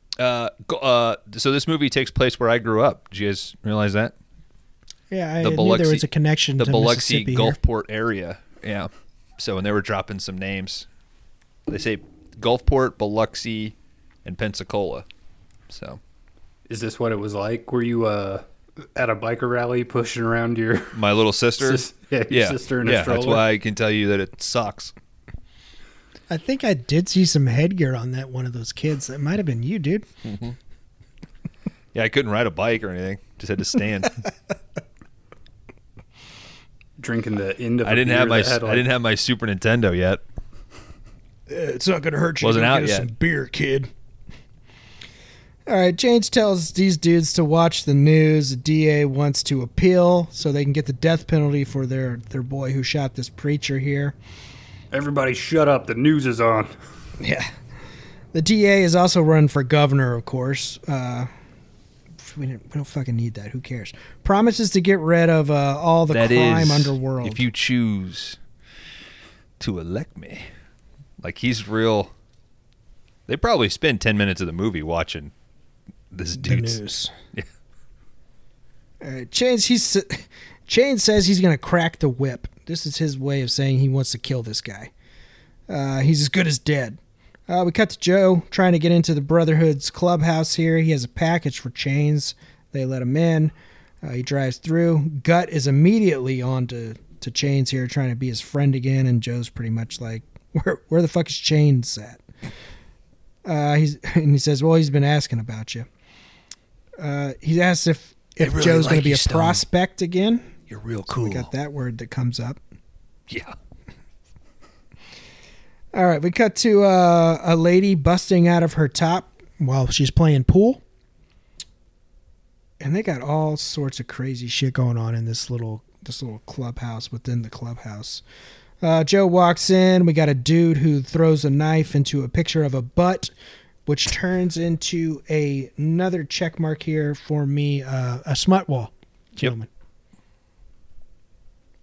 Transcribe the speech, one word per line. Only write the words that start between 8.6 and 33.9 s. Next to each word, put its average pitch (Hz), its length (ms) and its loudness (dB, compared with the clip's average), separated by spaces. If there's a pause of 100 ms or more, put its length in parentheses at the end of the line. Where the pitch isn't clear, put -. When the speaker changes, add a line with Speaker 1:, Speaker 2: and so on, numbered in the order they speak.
Speaker 1:
Yeah. 101 240 -6 (500)
So 107 160 -6
when 92 100 -4
they 104 80 -2
were 104 100 0
dropping 98 360 -6
some 92 180 -10
names, 95 500 -10 (800)
they 104 120 -6
say 107 200 -4 (420)
Gulfport, 123 580 0
Biloxi, 107 800 -4 (480)
and 90 120 -12
Pensacola. 98 680 -6 (640)
So. - 320 -16 (680)
Speaker 3:
Is 113 120 -10
this 113 180 -8
what 117 140 -2
it 107 60 -2
was 104 160 -8
like? 110 380 -6
Were 123 100 0
you, 117 240 -2
uh, 98 360 -4 (540)
at 123 140 -2
a 110 60 -2
biker 117 340 -4
rally 123 340 -2
pushing 120 380 -4
around 117 360 -2
your 113 240 0 (120)
Speaker 1:
My 104 180 2
little 110 200 4
sister? 131 440 0
Speaker 3:
sis-, - 180 -8 (160)
yeah, 135 80 0
your 113 80 -2 (160)
Speaker 1:
Yeah. 104 80 2
Speaker 3:
sister 127 300 -4
in 117 80 0
a 123 40 2
Speaker 1:
Yeah, 110 120 2
that's 120 180 0
Speaker 3:
stroller? 127 140 2
Speaker 1:
why 110 140 4
I 110 80 0
can 107 160 -4
tell 107 160 0
you 107 180 2
that 101 120 2
it - 220 -8
sucks. - 500 -6 (1400)
Speaker 2:
I 165 60 -2
think 269 260 -4
I 220 120 2
did 147 340 0
see 185 160 4
some 147 220 2
headgear 143 500 0
on 120 160 -8
that 131 160 -8
one 127 160 -8
of 123 80 -6
those 113 200 -10
kids. 151 340 -6
That 135 120 -12
might 151 200 -2
have 196 80 -4
been 117 160 -2
you, 180 160 -4
dude. 175 260 -2 (180)
Speaker 1:
Mm-hmm. 113 280 -10 (1400)
Yeah, 113 80 -2
I 113 80 0
couldn't 131 200 0
ride 113 160 0
a 101 40 -2
bike 110 340 -2
or 98 60 -6
anything. 92 260 -6 (220)
Just - 100 -10
had 98 100 -2
to 98 60 -4
stand. 104 500 -2